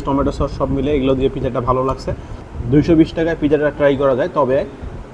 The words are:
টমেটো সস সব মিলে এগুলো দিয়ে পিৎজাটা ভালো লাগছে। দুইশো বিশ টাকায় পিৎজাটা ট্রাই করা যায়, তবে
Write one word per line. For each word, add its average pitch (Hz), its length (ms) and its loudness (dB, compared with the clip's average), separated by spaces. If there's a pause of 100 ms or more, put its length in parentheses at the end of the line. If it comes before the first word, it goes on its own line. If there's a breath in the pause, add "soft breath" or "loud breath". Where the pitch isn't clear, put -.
টমেটো 139 260 0
সস 135 280 -2
সব 139 180 0
মিলে 135 200 0
এগুলো 135 220 2
দিয়ে 135 140 2
পিৎজাটা 131 360 -4
ভালো 127 200 0
লাগছে। - 220 -6 (600 loud breath)
দুইশো 151 280 4
বিশ 156 180 4
টাকায় 165 240 0
পিৎজাটা 147 360 2
ট্রাই 143 240 6
করা 135 180 4
যায়, 175 180 0
তবে 135 200 2 (560)